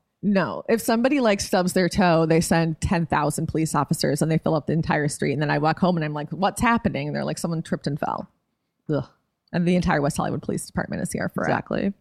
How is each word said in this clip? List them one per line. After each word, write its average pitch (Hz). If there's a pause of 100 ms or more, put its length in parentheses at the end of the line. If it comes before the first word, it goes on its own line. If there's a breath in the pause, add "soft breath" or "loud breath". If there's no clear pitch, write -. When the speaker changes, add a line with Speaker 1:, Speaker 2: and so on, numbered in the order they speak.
(220)
Speaker 1:
No. 170
If 226
somebody, 247
like, 208
stubs 180
their 180
toe, 170
they 160
send 165
ten 170
thousand 151
police 160
officers 151
and 156
they 160
fill 160
up 151
the -
entire 156
street. 147
And 139
then 147
I 147
walk 151
home 180
and 156
I'm 151
like, 151
"What's 185
happening?" 202
And 143
they're 143
like, 151
"Someone 165
tripped -
and 147
fell." - (600)
Speaker 2:
Ugh. 143 (460)
Speaker 1:
And 170
the 180
entire 170
West 143
Hollywood 165
Police -
Department -
is 190
here -
for -
it. -
Speaker 2:
Exactly. -